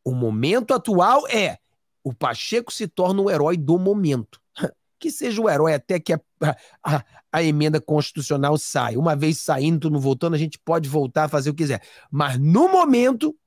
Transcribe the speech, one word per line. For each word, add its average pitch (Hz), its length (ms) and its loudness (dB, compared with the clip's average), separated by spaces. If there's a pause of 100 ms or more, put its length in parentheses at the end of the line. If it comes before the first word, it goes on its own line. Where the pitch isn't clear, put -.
O 127 120 -4
momento 127 600 0
atual 196 540 2
é 202 300 -2 (440)
o 131 120 -8
Pacheco 139 580 -4
se 214 160 -8
torna 190 340 0
o 202 80 0
herói 165 280 0
do 156 200 2
momento. 185 640 -2 (140)
<laughs> - 180 -6 (280)
Que 320 100 -4
seja 233 300 -6
o 214 80 2
herói 156 240 2
até 175 240 -2
que 165 140 -4
a, 165 80 0 (220)
a, 156 160 -2 (260)
a, 147 220 -2 (260)
a 160 100 0
emenda 151 380 2
constitucional 147 760 -2
saia. 120 420 -4
Uma 160 160 2
vez 147 240 0
saindo, 151 400 0
tudo 147 180 0
voltando, 135 360 0
a 151 40 -2
gente 156 220 -4
pode 160 300 -2
voltar 143 340 0
a 147 60 -2
fazer 147 200 -2
o 147 40 -4
que 160 100 -4
quiser. 131 180 -2 (300)
Mas 139 260 0
no 175 300 4
momento 294 680 2 (140)